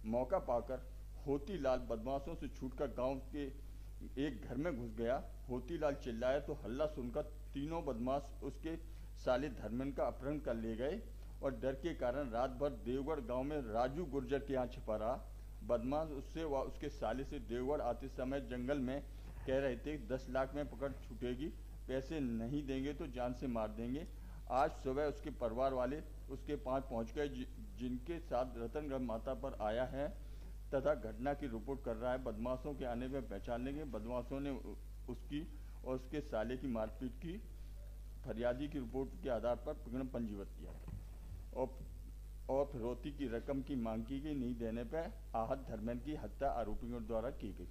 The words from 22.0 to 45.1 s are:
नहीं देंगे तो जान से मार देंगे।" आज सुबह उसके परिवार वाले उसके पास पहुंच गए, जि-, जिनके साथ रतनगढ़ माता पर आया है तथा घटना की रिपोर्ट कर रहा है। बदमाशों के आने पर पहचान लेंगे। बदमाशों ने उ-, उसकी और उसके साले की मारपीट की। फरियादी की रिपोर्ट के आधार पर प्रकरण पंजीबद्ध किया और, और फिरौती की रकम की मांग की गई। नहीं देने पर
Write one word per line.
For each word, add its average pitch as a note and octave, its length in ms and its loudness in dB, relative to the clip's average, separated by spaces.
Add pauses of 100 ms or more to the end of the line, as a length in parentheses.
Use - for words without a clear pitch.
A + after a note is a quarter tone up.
नहीं B2 460 2
देंगे C3+ 280 0
तो E3 120 -4
जान B2+ 280 0
से C#3+ 120 -2
मार A2+ 220 2
देंगे।" A#2+ 380 0 (440)
आज C#3+ 200 6
सुबह C3+ 340 2
उसके D3 260 0
परिवार B2 440 2
वाले C3 280 2 (280)
उसके C#3+ 260 -2
पास C3 260 2
पहुंच A2+ 300 0
गए, D3 160 2
जि-, B2+ 500 -6
जिनके B2+ 420 -2
साथ B2+ 260 2 (100)
रतनगढ़ C3+ 420 0
माता B2 360 2
पर C3+ 280 -2
आया A2+ 220 4
है C#3 460 -2 (440)
तथा C#3 200 6
घटना A#2 400 0
की C#3+ 120 -2
रिपोर्ट B2+ 380 -2
कर A#2 120 0
रहा B2 160 2
है। C3 120 0
बदमाशों B2 500 0
के C3 100 -2
आने A#2+ 240 0
पर C3+ 120 0
पहचान A#2 440 -2
लेंगे। C#3+ 200 -2
बदमाशों B2 560 -2
ने C#3 100 0
उ-, G#2+ 240 -4 (340)
उसकी D3 400 -4 (360)
और C3 120 0
उसके D3 240 -2
साले A#2+ 360 2
की C#3+ 100 -2
मारपीट A2+ 460 0
की। F3 260 -4 (840)
फरियादी B2 440 2
की D3 100 -2
रिपोर्ट B2 440 -2
के C3+ 60 -2
आधार A#2 280 4
पर - 180 -4
प्रकरण B2+ 320 -2
पंजीबद्ध G#2 440 -2
किया - 200 -8 (880)
और, - 180 0 (720)
और C#3 160 6
फिरौती B2 460 -2
की C#3 160 -2
रकम B2 340 2
की C#3+ 120 -2
मांग A2+ 300 2
की C3+ 160 -2
गई। D3+ 140 -2
नहीं B2 200 2
देने A#2 300 0
पर D#3 280 -2 (220)